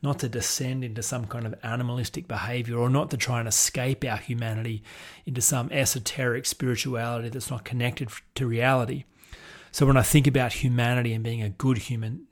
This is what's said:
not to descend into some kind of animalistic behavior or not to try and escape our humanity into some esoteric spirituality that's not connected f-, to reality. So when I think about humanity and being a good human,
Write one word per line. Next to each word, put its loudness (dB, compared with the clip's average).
not -2
to -2
descend -4
into -8
some -4
kind -6
of -6
animalistic -4
behavior -4
or 4
not 2
to -2
try 0
and -2
escape 0
our -2
humanity -4
into -2
some 2
esoteric 0
spirituality -2
that's -8
not -6
connected -2
f-, -14
to -2
reality. 2
So 4
when 8
I 8
think 6
about 4
humanity 2
and -2
being -2
a 0
good 2
human, -4